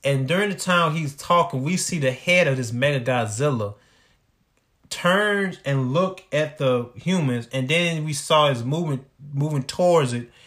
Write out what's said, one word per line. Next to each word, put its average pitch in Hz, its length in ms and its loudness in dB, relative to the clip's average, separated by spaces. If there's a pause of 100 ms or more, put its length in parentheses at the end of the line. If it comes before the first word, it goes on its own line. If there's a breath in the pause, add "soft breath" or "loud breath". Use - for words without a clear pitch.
And 135 240 0
during 196 220 0
the 185 60 -4
time 170 380 2
he's 151 220 -4
talking, 165 460 0
we 170 140 0
see 175 220 -2
the 131 140 2
head 180 340 2
of 135 100 2
this 117 160 -4
Mega 135 280 0
Godzilla 117 720 -2 (1160 soft breath)
turns 196 760 0
and 135 280 -2
look 185 400 -2
at 147 260 -2
the 123 380 0
humans, 135 560 -2
and 131 160 -4
then 165 360 0
we 156 80 -4
saw 151 360 2
his 120 160 -2
movement, 147 400 -2 (280)
moving 143 300 -2
towards 170 500 2
it 120 180 -6 (160 loud breath)